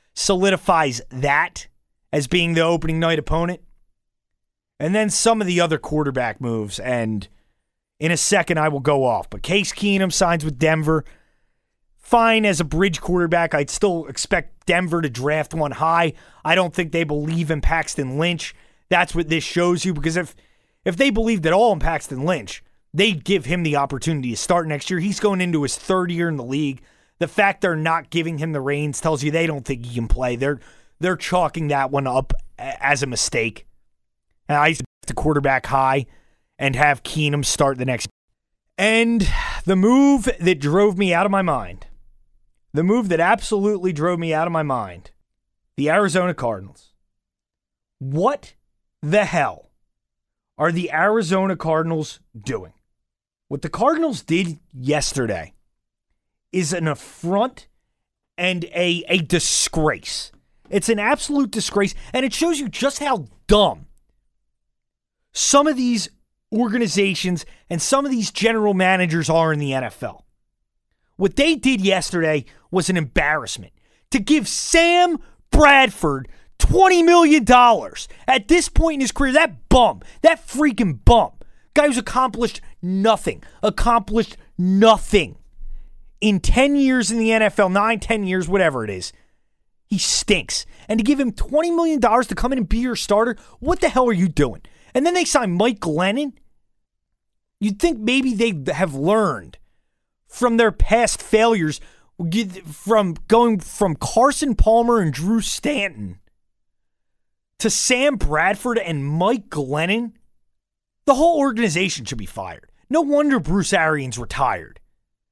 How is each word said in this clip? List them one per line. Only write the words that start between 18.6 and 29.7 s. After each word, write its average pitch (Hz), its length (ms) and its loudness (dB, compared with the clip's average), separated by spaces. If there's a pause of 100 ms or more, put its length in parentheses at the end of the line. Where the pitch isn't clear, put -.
That's 180 280 0
what 165 140 -4
this 160 140 -2
shows 175 400 0
you, 180 120 -2
because 156 200 -4
if, 175 200 -6 (500)
if 180 100 -2
they 269 140 2
believed 220 380 0
at 160 60 2
all 214 200 4
in 156 60 -4
Paxton 143 440 -4
Lynch, 156 400 -4 (300)
they'd 185 320 0
give 190 200 -2
him 170 180 -4
the 147 120 -2
opportunity 139 560 -4
to 107 60 -8
start 175 300 -2
next 143 220 -8
year. 185 100 -4
He's 196 200 -6
going 196 220 0
into 165 220 -2
his - 140 -4
third 185 320 -2
year 170 200 -2
in 151 80 -4
the 123 60 -8
league. 135 380 -6 (380)
The 170 80 -2
fact 196 320 0
they're 175 160 0
not 160 340 -4
giving 165 280 -4
him 156 160 -6
the 143 80 -4
reins 143 400 -4
tells 156 200 -2
you 147 80 -2
they 165 160 0
don't 147 200 -6
think 120 200 -8